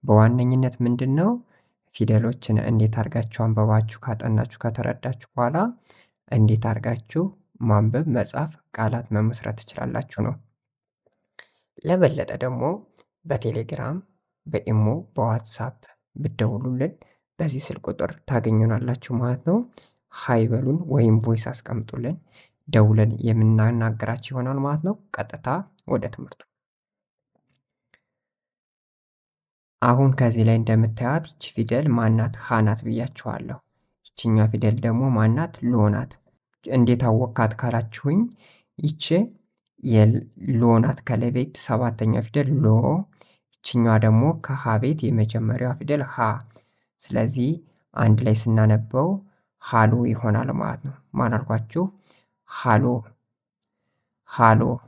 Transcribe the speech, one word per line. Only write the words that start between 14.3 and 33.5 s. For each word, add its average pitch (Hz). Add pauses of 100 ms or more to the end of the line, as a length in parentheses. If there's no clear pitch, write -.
በኢሞ፣ 110 (260)
በዋትሳፕ 117 (380)
ብትደውሉልን 131 (460)
በዚህ 147
ስልክ -
ቁጥር - (140)
ታገኙናላችሁ 113
ማለት 123
ነው። 175 (560)
ሀይ 117
በሉን 131 (100)
ወይም 117
ቮይስ 110
አስቀምጡልን፣ 120 (500)
ደውለን 110 (100)
የምናናገራችሁ 110
ይሆናል 131
ማለት 147
ነው። 196 (160)
ቀጥታ - (400)
ወደ -
ትምህርቱ። - (3500)
አሁን 127
ከዚህ 117
ላይ 113
እንደምታዩት 113
ይቺ -
ፊደል 120
ማናት? 113
ሀ -
ናት 107
ብያችኋለሁ። 117 (460)